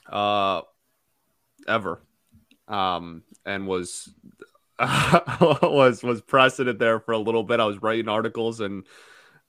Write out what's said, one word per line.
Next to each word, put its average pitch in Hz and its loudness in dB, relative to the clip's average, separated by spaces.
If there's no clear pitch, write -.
uh, 101 0
ever, 95 -4
um, 87 -4
and 98 -8
was, 92 -6
<laughs> - -18
was, 139 4
was 120 -4
pressing 131 2
it 117 -4
there 113 2
for 113 -6
a 113 0
little 113 0
bit. 117 0
I 113 2
was 104 -2
writing 110 -2
articles 113 -4
and, 98 -8